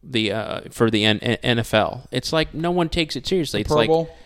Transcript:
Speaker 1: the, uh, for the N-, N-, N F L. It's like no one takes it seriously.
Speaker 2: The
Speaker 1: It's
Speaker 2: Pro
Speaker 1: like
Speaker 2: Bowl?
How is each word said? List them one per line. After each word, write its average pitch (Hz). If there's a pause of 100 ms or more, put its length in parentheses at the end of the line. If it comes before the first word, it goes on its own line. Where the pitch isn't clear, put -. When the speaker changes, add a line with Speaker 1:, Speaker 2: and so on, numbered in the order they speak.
Speaker 1:
the, 110
uh, 107 (100)
for 113
the 107
N-, 107
N-, 117
N 123
F -
L. 110
It's -
like 156
no 170
one 175
takes 160
it 127
seriously. 160
Speaker 2:
The -
Speaker 1:
It's 104
Speaker 2:
Pro 151
Speaker 1:
like 113
Speaker 2:
Bowl? 160